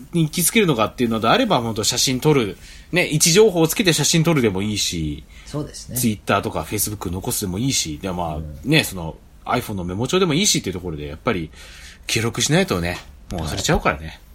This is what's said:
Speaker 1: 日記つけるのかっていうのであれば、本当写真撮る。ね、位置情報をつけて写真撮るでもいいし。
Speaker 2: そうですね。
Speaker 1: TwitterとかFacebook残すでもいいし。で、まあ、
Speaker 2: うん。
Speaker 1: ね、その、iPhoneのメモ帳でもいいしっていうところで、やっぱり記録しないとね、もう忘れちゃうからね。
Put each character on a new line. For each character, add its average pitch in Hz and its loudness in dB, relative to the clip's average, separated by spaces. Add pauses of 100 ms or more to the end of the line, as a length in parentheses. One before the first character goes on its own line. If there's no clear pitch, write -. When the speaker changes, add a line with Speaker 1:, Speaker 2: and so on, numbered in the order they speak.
(140)
Speaker 1:
日 160 0
記 180 -2
つ - 0
け 233 4
る 202 4
の 151 2
か 110 2
っ - -8
て 123 -2
い 117 2
う - -2
の 113 -2
で 113 2
あ 156 6
れ 254 2
ば、 175 2
本 117 -4
当 107 -2
写 - 0
真 127 0
撮 151 4
る。 113 2 (340)
ね、 170 2
位 156 2
置 160 4
情 214 8
報 175 2
を 160 6
つ - -4
け 220 0
て 170 6
写 147 2
真 165 4
撮 170 4
る 147 4
で 117 4
も 95 0
い 104 -2
い 101 -4
し。 78 -4 (200)
Speaker 2:
そ 151 -8
う 143 -8
で - -16
す - -16
ね。 120 -4
Speaker 1:
Twitter 110 0
と 110 -4
か 85 -4
Facebook 104 -4
残 92 -4
す - -4
で 104 -2
も 90 -4
い 127 0
い 131 2
し。 147 -4
で、 95 -6
ま 87 -4
あ、 76 -6
Speaker 2:
う 80 -6
ん。 76 -10
Speaker 1:
ね、 147 4
そ - -6
の、 80 -8 (280)
iPhone 113 -2
の 90 -6
メ 90 -6
モ 113 -2
帳 180 0
で 190 2
も 147 2
い 175 2
い 214 0
し 151 2
っ 123 -2
て 98 -4
い - -
う 87 -4
と 92 -8
こ 87 -6
ろ 78 -6
で、 73 -8
や 76 -10
っ - -16
ぱ 123 0
り 82 -4 (560)
記 - 0
録 113 -2
し 135 2
な 175 6
い 190 2
と 92 0
ね、 87 -2 (320)
も 95 -6
う - -4
忘 80 -4
れ 98 -4
ち - 2
ゃ 175 4
う - 0
か 123 2
ら 76 -8
ね。 78 -14 (140)